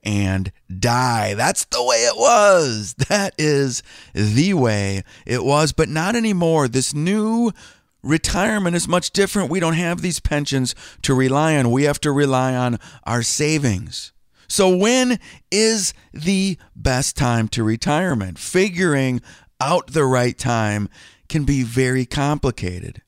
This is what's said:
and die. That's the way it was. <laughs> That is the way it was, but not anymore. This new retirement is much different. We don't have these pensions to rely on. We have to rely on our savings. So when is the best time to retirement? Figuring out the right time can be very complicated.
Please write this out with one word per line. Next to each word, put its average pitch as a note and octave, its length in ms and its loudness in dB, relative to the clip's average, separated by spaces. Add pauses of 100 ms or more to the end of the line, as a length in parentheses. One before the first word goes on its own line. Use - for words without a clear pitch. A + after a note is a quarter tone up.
and F#2+ 480 -2 (260)
die. A#2 580 0
That's B2+ 320 -2
the - 180 -4
way - 140 2
it - 180 0
was. F3 800 4
<laughs> C3+ 100 0
That G3 300 -2
is C#3 440 0 (300)
the A#2+ 420 2
way G2+ 480 0 (240)
it A#2 180 -4
was, C#3+ 280 2
but - 160 0
not E3+ 280 -2
anymore. F3 500 2
This B2+ 260 -2
new G#3+ 600 0 (500)
retirement F3+ 720 0
is E3+ 140 -2
much F3 240 -2
different. G3 380 0
We F#3 100 -2
don't E3 140 0
have E3+ 280 -2
these F3 180 -4
pensions C#3 540 -2 (280)
to C3+ 120 2
rely C#3 420 2
on. B2 140 2
We C3+ 140 2
have C#3+ 160 0
to D3 120 -2
rely C3 420 2
on B2 240 -2 (260)
our A#2 180 -2
savings. C#3+ 920 -2 (360)
So F#3 280 4
when B3 420 2 (320)
is A3 440 0 (180)
the F#3+ 460 0 (180)
best C3 400 -2
time A#2 320 0
to A#2 160 -4
retirement? A2+ 760 -2
Figuring E3+ 840 0 (380)
out D3 320 -2
the D#3 120 2
right B2 320 2
time G#2+ 520 -2 (400)
can D3+ 160 -2
be C#3 180 0
very B2+ 420 0
complicated. C#3 1040 -4